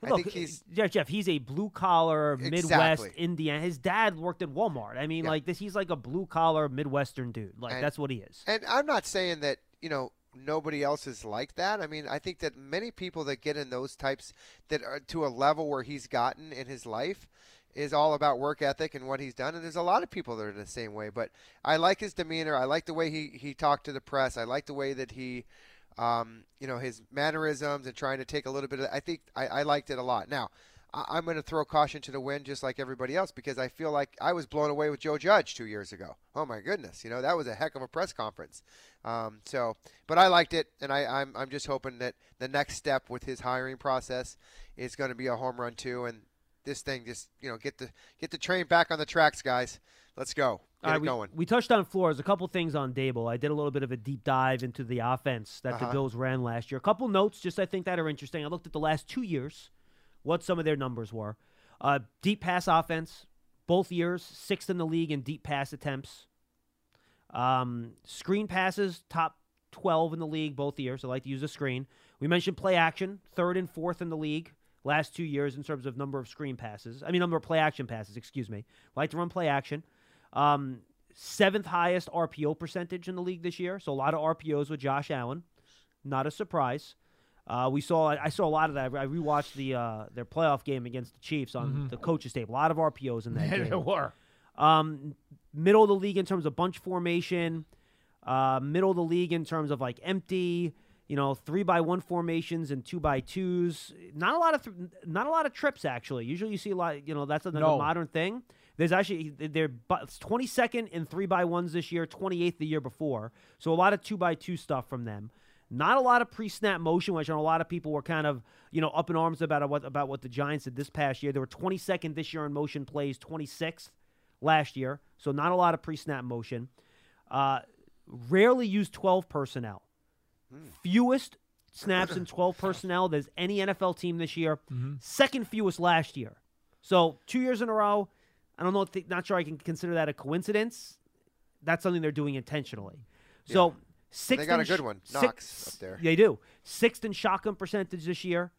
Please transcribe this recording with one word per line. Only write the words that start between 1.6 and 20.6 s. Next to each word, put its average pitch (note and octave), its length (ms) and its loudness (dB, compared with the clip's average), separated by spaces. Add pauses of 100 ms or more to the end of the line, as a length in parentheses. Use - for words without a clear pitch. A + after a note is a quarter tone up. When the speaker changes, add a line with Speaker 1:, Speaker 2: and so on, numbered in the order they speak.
Speaker 1:
Exactly. C3 160 -6 (100)
Speaker 2:
Midwest, D#3+ 440 6 (120)
Indiana. D#3 460 0
His E3+ 160 -4
dad F#3+ 400 2
worked F3 240 -4
at E3+ 60 -4
Walmart. C3+ 480 -2
I C#3 100 -4
mean, D#3+ 180 -2
Speaker 1:
Yeah. D#3+ 60 0
Speaker 2:
like, D#3 160 0
this, E3+ 120 -4
he's G3 160 -8
like G3 160 -2
a E3+ 60 0
blue-collar D#3+ 720 2
Midwestern C3+ 640 -2
dude. G#2+ 260 -10
Like, A#2+ 160 -6
Speaker 1:
And B2+ 80 -4
Speaker 2:
that's D3 160 -4
what C#3+ 120 -4
he B2 80 -4
is. - 280 -18
Speaker 1:
And G#3+ 220 0
I'm C#4 180 4
not C4 200 0
saying F3 340 -2
that, C#3+ 180 0 (240)
you E3 60 -8
know, C3+ 240 -4 (220)
nobody D3 480 -2
else C#3+ 240 0
is B2 180 -12
like A2+ 320 -6
that. G3+ 240 -2
I E3 60 -6
mean, D3+ 220 -10
I C#3+ 100 -4
think F3 200 -8
that D3+ 180 -4
many D#3+ 360 -6
people E3 320 -8
that C#3 160 -4
get D3+ 160 -2
in C#3+ 140 -8
those B2+ 260 -6
types C3+ 360 -4 (360)
that D3 140 -2
are C#3+ 260 -8
to D#3+ 180 -2
a - 20 2
level D3 400 2
where C3+ 140 -2
he's C3+ 240 -10
gotten C3+ 460 -2
in C3 140 -10
his B2+ 200 -14
life B2+ 420 -6 (460)
is C#3+ 180 -4
all D3+ 220 6
about C#3+ 240 4
work C#3+ 240 0
ethic D3+ 320 0
and C3 120 -10
what C3+ 140 -4
he's C3+ 140 -10
done. C#3 200 -4
And E3 100 -10
there's D#3+ 120 -8
a F3 60 0
lot F#3+ 200 4
of F4 80 -10
people B2 260 -6
that A2 80 -6
are G#2 80 -8
the G2+ 140 -12